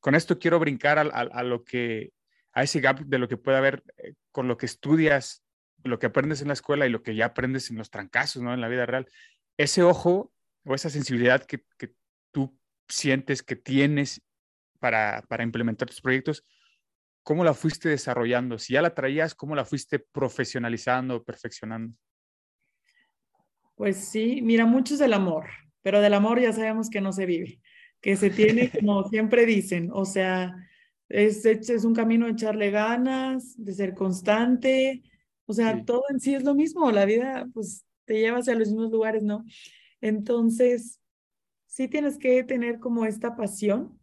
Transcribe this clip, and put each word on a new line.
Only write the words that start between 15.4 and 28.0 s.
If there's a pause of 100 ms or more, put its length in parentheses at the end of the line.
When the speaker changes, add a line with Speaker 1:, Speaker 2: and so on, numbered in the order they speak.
Speaker 1:
implementar
tus
proyectos, (800)
¿cómo
la
fuiste
desarrollando?
Si
ya
la
traías,
¿cómo
la
fuiste
profesionalizando
o
perfeccionando? (1800)
Speaker 2:
Pues
sí,
mira,
mucho
es
del
amor, (360)
pero
del
amor
ya
sabemos
que
no
se
vive, (400)